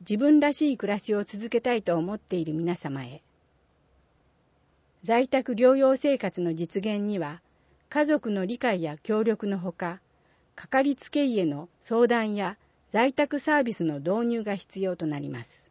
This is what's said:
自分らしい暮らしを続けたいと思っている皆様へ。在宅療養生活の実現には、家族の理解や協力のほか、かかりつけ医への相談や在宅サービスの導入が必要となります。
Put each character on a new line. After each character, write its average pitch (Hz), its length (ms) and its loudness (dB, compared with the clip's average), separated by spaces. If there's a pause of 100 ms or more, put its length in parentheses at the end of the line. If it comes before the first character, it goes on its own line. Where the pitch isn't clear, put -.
自 208 160 -4
分 294 240 6
ら 294 140 4
し 302 180 2
い 233 60 -4
暮 202 120 -4
ら 202 80 0
し 208 160 -4
を 208 100 0
続 214 260 -10
け 233 100 2
た 240 140 0
い 220 80 -2
と 170 140 2
思 175 180 -2
っ 214 40 -8
て - 180 -6
い 165 100 -2
る 156 80 -4
皆 165 200 0
様 139 300 -8
へ。 127 180 -18 (1800)
在 233 260 2
宅 262 240 -2
療 247 220 6
養 269 240 4
生 277 180 2
活 180 240 -4
の 170 140 0
実 170 280 -4
現 208 200 -4
に 208 160 -4
は、 156 240 -8 (480)
家 294 160 2
族 294 240 0
の 190 160 -2
理 233 120 -4
解 202 240 0
や 156 140 -6
協 214 280 -2
力 214 220 -2
の 196 120 -2
ほ 175 140 -8
か、 175 280 -8 (540)
か - 140 -20
か 262 120 2
り 277 160 2
つ - 140 -20
け 285 160 2
医 233 140 0
へ 180 40 2
の 151 240 -4 (140)
相 233 240 2
談 220 280 0
や 202 220 -4 (320)
在 262 260 2
宅 294 240 0
サ 294 220 2
ー - 20 2
ビ 233 100 -2
ス 175 120 -4
の 147 160 -2
導 202 260 0
入 233 160 -2
が 208 120 -4
必 - 260 -10
要 185 160 -2
と 165 100 -6
な 147 120 -4
り 143 120 -8
ま 120 140 -10
す。 - 260 -20